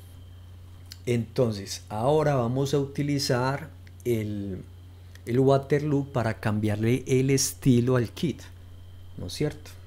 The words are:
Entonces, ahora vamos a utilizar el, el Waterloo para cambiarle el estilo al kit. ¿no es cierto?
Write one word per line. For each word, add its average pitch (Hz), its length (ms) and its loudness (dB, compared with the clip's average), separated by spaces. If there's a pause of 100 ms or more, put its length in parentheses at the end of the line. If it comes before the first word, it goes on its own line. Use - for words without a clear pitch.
(1080)
Entonces, 113 840 0
ahora 143 440 2
vamos 131 380 0
a 147 60 2
utilizar 139 880 0 (360)
el, 104 580 -2 (640)
el 120 120 2
Waterloo 139 720 4
para 113 280 0
cambiarle 107 680 2
el 131 240 4
estilo 127 640 4
al 113 140 0
kit. - 320 -4 (760)
¿no 92 100 -8
es 92 60 -8
cierto? - 380 -4 (160)